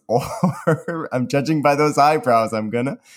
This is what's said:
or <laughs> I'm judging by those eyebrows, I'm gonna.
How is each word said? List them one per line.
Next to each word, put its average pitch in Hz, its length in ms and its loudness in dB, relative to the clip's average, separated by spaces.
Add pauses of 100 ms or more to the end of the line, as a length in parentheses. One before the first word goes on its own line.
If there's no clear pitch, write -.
or - 140 2 (440)
<laughs> 160 460 -2
I'm 123 160 -2
judging 143 320 0
by 143 140 4
those 147 240 0
eyebrows, 127 560 2
I'm 107 160 -4
gonna. 123 280 -4 (180)